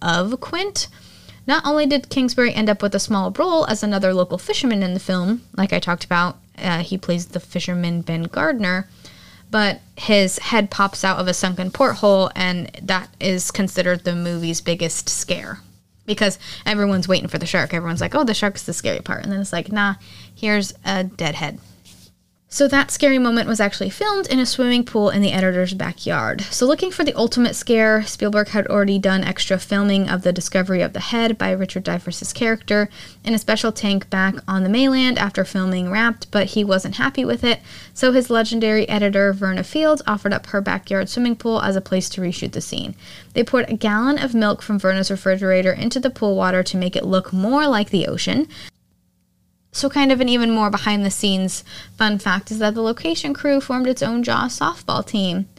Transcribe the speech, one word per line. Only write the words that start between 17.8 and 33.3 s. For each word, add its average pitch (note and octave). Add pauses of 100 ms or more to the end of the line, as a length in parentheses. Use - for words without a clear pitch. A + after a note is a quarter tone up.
like, F3+
"Oh, D4+
the A3+
shark's G3+
the -
scary A2
part." -
And -
then G3
it's G3
like, F3
"Nah, G3+ (400)
here's G#3 (100)
a F#3+
dead E3+
head." - (920)
So C#4+
that C#4
scary C4
moment A#3
was A3
actually G3+
filmed G4+
in C4
a B3+
swimming A#3+
pool G#3
in G3+
the G3
editor's F3+
backyard. E3+ (100)
So -
looking C#4
for F4+
the D4
ultimate A#3
scare, A3
Spielberg G#3
had G#3
already G3
done F#3+
extra -
filming G3
of F#3
the -
discovery F#3
of E3+
the G3
head A3+
by F#3+
Richard F#3+
Dreyfuss's F3
character A3 (320)
in A3+